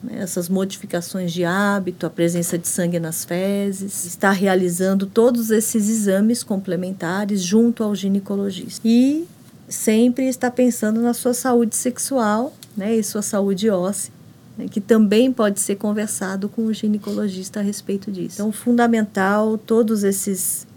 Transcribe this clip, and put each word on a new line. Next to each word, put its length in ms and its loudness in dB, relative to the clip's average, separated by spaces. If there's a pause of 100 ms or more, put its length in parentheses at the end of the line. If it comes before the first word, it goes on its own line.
né, 180 -10
essas 280 -6
modificações 840 -4
de 120 -2
hábito, 600 0
a 40 -4
presença 460 0
de 100 -4
sangue 320 0
nas 280 -6
fezes, 800 -4
estar 260 0
realizando 720 2
todos 460 2
esses 400 2
exames 520 2
complementares 1000 -4
junto 420 2
ao 100 0
ginecologista. 880 -2
E 440 4 (420)
sempre 600 2
estar 240 -2
pensando 500 0
na 100 2
sua 220 0
saúde 400 2
sexual, 800 -2 (220)
né, 180 -2
e 80 2
sua 180 -4
saúde 480 0
óssea, 440 -2 (440)
né, 140 -8
que 100 -4
também 520 6
pode 260 0
ser 160 -2
conversado 760 -4
com 180 -2
o 60 0
ginecologista 840 -2
a 60 -2
respeito 480 -4
disso. 240 -8
Então, 160 -4
fundamental 1040 2
todos 460 2
esses 720 -2